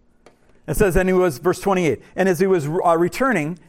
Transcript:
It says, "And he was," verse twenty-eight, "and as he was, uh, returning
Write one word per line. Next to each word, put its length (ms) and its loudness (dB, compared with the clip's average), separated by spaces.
It 80 -4
says, 200 2
"And 140 2
he 40 2
was," 260 0
verse 200 -2
twenty-eight, 440 -2
"and 140 0
as 100 0
he 60 2
was, 220 0
uh, 300 0
returning 600 -2